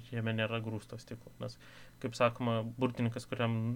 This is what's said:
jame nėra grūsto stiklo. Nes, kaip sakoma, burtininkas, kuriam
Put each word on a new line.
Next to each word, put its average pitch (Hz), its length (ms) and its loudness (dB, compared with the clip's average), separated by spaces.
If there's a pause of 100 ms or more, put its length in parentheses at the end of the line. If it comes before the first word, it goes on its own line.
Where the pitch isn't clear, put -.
jame 113 300 -2
nėra 110 260 0
grūsto 113 380 -6
stiklo. - 380 -14
Nes, 117 220 -8 (380)
kaip 120 200 -4
sakoma, 117 440 4 (140)
burtininkas, 120 520 0
kuriam 117 320 2 (180)